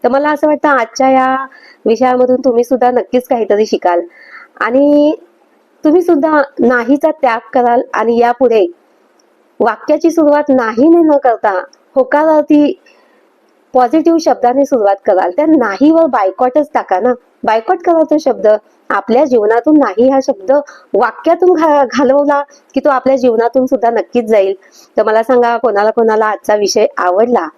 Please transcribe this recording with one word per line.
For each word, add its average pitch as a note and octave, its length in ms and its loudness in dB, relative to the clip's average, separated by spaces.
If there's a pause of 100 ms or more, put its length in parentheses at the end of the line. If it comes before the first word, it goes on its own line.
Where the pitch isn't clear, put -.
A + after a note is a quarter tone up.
तर A#3+ 40 0
मला C#4+ 220 0
असं D4+ 160 -2
वाटतं D4+ 220 0
आजच्या C4 420 0
या C4 360 0 (380)
विषयामधून B3+ 560 0
तुम्ही A#3+ 240 0
सुद्धा B3 260 0
नक्कीच B3 360 -2
काहीतरी G#3+ 400 -2
शिकाल F3 340 -2 (600)
आणि C#4+ 540 2 (680)
तुम्ही D#4+ 180 2
सुद्धा D#4 400 0 (180)
नाहीचा B3+ 500 0
त्याग B3 280 -2 (140)
कराल A#3+ 300 0 (120)
आणि A3+ 240 -2
यापुढे A#3+ 480 2 (920)
वाक्याची D4 500 -2
सुरुवात D4 380 2
नाहीने C4 520 2
न D#4 100 2
करता A3 540 0 (300)
होकारार्थी D4 840 0 (960)
पॉझिटिव्ह D4+ 440 0
शब्दाने C4+ 460 0
सुरुवात G3+ 400 0
कराल. F#3 260 0
त्या D4 160 -2
नाहीवर D#4+ 600 2
बायकॉटच B3+ 680 -2
टाका G3 260 -2
ना, B3 120 0 (320)
बायकॉट A3+ 380 -2
करा E4 200 0
तो D4+ 160 0
शब्द. A3 300 -2 (420)
आपल्या A3+ 340 0
जीवनातून A#3+ 540 2
नाही A#3+ 320 2
हा C4+ 120 2
शब्द B3+ 300 -4 (420)
वाक्यातून E4+ 580 0
घा-, D4+ 400 2
घालवला C#4+ 500 0 (320)
की C4+ 60 -2
तो D4+ 80 -2
आपल्या C4 280 0
जीवनातून A#3 500 0
सुद्धा A#3+ 240 -2
नक्कीच A#3 340 -4
जाईल. G3 300 0 (420)
तर G#3+ 60 0
मला A3 200 0
सांगा, A#3+ 340 0
कोणाला G#3+ 340 0
कोणाला G#3+ 360 0
आजचा G#3+ 280 -4
विषय G#3 320 0 (100)
आवडला? F#3 600 0